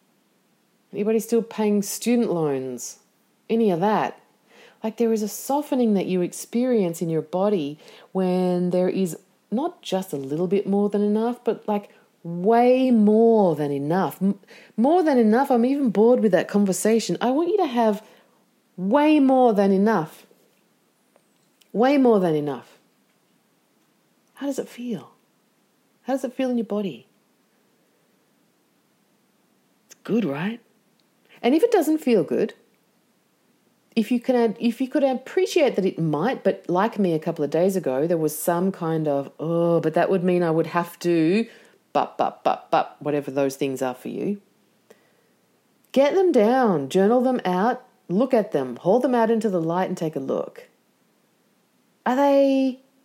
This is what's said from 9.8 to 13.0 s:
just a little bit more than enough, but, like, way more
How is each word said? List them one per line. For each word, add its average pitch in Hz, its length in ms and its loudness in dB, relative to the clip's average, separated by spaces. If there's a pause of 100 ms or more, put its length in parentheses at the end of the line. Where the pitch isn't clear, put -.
just 190 280 -6
a 147 60 -6
little 147 300 -4
bit 190 200 -2
more 202 220 0
than 202 120 -2
enough, 220 420 -2
but, - 240 -4
like, 208 220 -4 (380)
way 240 640 4
more 214 640 4